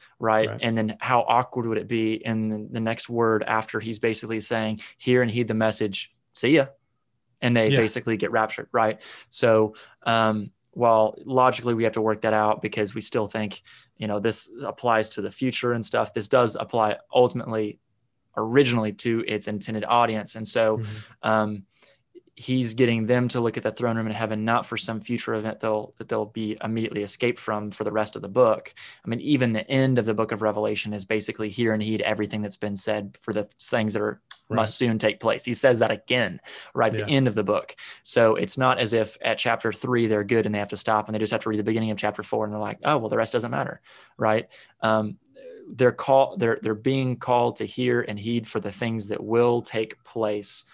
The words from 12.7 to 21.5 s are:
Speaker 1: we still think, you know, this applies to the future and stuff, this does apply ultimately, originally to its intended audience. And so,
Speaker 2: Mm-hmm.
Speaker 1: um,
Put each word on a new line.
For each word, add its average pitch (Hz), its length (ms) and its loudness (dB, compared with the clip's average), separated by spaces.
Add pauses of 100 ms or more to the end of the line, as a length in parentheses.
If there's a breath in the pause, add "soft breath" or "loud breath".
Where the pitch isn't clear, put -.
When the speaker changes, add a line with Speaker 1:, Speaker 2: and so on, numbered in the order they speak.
Speaker 1:
we 117 80 -6
still 110 240 -2
think, 104 360 -6 (360 loud breath)
you 110 100 -6
know, 104 120 -2
this 110 300 -2 (140)
applies 110 460 0
to - 120 -8
the 98 100 -6
future 123 400 -2
and 117 140 -4
stuff, 113 280 -2
this 107 140 -4
does 120 320 2
apply 107 380 0 (160)
ultimately, 113 640 0 (560)
originally 117 560 2
to 117 360 -2
its 104 200 -4
intended 107 380 -6
audience. 113 500 2
And 110 120 -8
so, 110 320 2
Speaker 2:
Mm-hmm. 107 500 -8
Speaker 1:
um, 107 360 0 (720 soft breath)